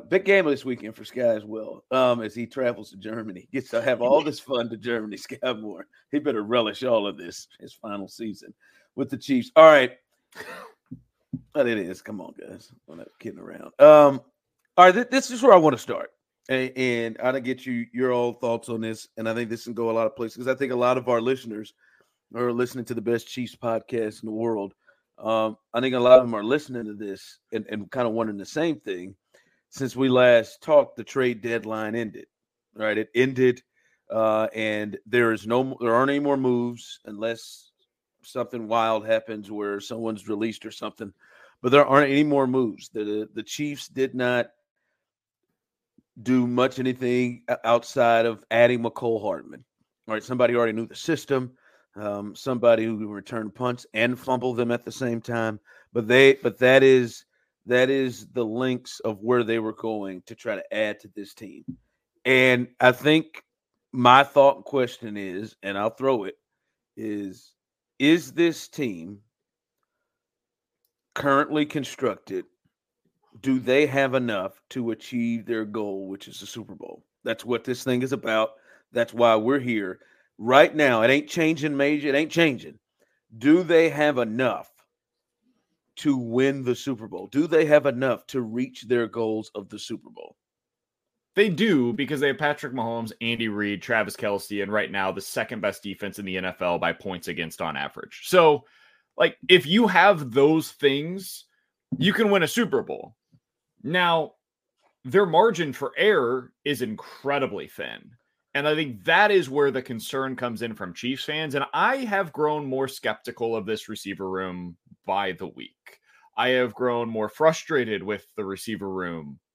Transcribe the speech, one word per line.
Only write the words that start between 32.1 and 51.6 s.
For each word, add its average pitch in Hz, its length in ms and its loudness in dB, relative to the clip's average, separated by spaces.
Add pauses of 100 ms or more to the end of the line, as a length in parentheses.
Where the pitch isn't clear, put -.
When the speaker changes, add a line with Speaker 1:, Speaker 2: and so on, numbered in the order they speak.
Speaker 1:
right? 107 220 -2
It 110 180 -4
ended, 127 480 2 (460)
uh, 110 440 0
and 107 520 -6
there 117 260 2
is 107 160 -6
no, 131 320 -2
there 117 160 0
aren't 135 160 2
any 143 80 -2
more 143 160 0
moves 120 720 -2
unless 113 640 -10 (500)
something 120 460 -8
wild 113 380 0
happens 110 440 -2
where 104 300 -6
someone's 110 480 -8
released 110 380 -4
or 110 60 -14
something. 107 420 -12 (480)
But 120 100 -2
there 143 140 8
aren't 139 260 4
any 147 140 4
more 139 220 2
moves. 123 420 -2
The, 107 440 -6
the 110 100 -10
Chiefs 147 440 -10
did 131 260 -4
not 123 340 -2 (1700)
do 123 260 2
much 123 300 0
anything 123 720 -2
o-, 120 160 -2
outside 117 640 2
of 113 260 -4
adding 120 320 4
Mecole 117 380 -4
Hardman. 95 420 -8 (420)
All 110 100 -6
right, 107 80 -6
somebody 123 300 2
already 117 200 2
knew 113 140 -6
the - 80 -20
system. 127 580 -4 (420)